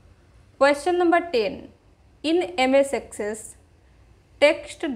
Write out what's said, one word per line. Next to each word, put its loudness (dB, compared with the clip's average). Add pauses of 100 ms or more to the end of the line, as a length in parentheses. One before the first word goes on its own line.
(600)
Question 2
number 4 (140)
ten, -2 (680)
in -2
M 2
S 2
Access -8 (1040)
text 0 (100)